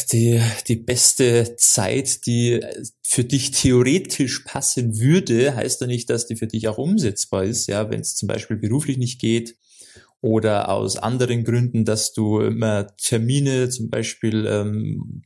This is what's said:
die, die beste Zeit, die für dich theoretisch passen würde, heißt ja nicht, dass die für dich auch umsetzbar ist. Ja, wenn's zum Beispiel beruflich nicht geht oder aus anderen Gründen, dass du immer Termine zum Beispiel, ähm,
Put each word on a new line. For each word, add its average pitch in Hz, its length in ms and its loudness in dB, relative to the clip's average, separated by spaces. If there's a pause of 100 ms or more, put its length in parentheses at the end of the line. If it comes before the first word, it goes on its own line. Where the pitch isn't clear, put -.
(120)
die, 117 280 4 (280)
die 117 80 2
beste 120 800 2
Zeit, 123 680 0
die 120 340 2 (420)
für - 220 0
dich 127 260 0
theoretisch 131 920 2
passen 120 560 -2
würde, 131 560 4
heißt 113 240 -4
ja 127 80 -4
nicht, 123 200 -4
dass 117 200 -2
die 117 80 -6
für 113 100 -4
dich 110 220 -4
auch 110 100 -4
umsetzbar 131 680 0
ist. 117 220 -2
Ja, 107 240 -2
wenn's 110 240 -6
zum 101 140 -4
Beispiel 110 280 -4
beruflich 123 400 -2
nicht 123 240 -4
geht 113 360 -2 (640)
oder 107 480 0
aus 98 280 -2
anderen 120 480 -2
Gründen, 117 400 0
dass 107 280 -2
du 107 280 0
immer 110 560 -2
Termine 127 760 0
zum 117 180 -6
Beispiel, 113 580 -2
ähm, 104 800 -4